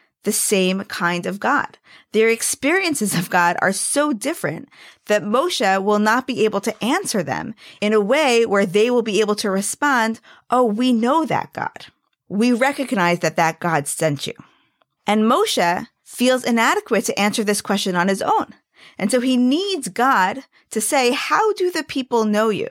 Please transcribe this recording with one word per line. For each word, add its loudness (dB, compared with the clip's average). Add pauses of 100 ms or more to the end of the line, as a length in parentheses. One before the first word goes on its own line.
(240)
the -2
same 0
kind -4
of -6
God. -2 (340)
Their 4
experiences -2
of -4
God 2
are 2
so -2
different -6 (380)
that 0
Moshe 0
will 2
not 2
be -2
able -2
to -6
answer -2
them -6 (240)
in 0
a 4
way 2
where 2
they 2
will 2
be 0
able 0
to -4
respond, 0 (300)
"Oh, 4
we 2
know 2
that -4
God. -10 (400)
We 2
recognize 0
that -2
that 2
God -2
sent -2
you." -8 (760)
And 2
Moshe 0 (160)
feels 0
inadequate 2
to -4
answer 0
this 0
question -2
on 2
his 0
own. 0 (440)
And -2
so 2
he 0
needs 0
God 0 (280)
to -4
say, 2
"How 0
do -2
the -4
people -2
know 2
you? -4